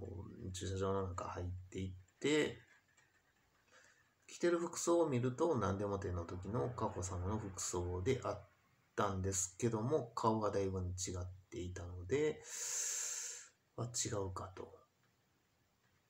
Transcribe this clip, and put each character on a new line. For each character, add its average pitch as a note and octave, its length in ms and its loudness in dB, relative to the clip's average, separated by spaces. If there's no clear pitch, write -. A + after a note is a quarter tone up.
ー、 F#2 60 -6
駐 F#2 140 -6
車 F#2+ 120 -2
場 F#2+ 160 2
の F#2+ 140 0
中 F#2 180 -4
入 - 160 -6
っ F2+ 40 -4
て - 100 -8
い F#2+ 100 -2
っ - 300 -14
て、 D3 400 2
着 - 120 -14
て E3+ 120 6
る F3 80 6
服 E3+ 220 -2
装 E3+ 200 6
を D#3+ 100 6
見 B2 100 4
る B2+ 160 2
と、 E3 220 4
何 F#2+ 180 4
で G2+ 80 0
も G2+ 140 2
店 F2+ 160 -2
の F2 100 -2
時 F#2 240 -6
の B2+ 220 0
佳 A#2+ 160 0
子 G2+ 160 -4
さ F2+ 160 -2
ま F2+ 100 0
の G#2+ 100 2
服 G2 220 -6
装 F2+ 400 -2
で B2+ 240 2
あ G#2 60 0
っ - 180 -8
た G2+ 160 4
ん F#2+ 100 0
で F#2+ 100 2
す - 260 -2
け A#2 120 2
ど G#2+ 120 2
も、 C3 320 2
顔 A2 260 4
が G#2 120 2
だ G2 80 2
い G2 80 2
ぶ F#2+ 120 0
違 - 20 0
っ F2+ 40 0
て F2 100 -6
い F2+ 140 -4
た F2+ 100 -6
の F2 220 -8
で、 D3 360 2
あ、 A2 80 -4
違 - 260 -2
う G2 220 0
か F#2 200 -6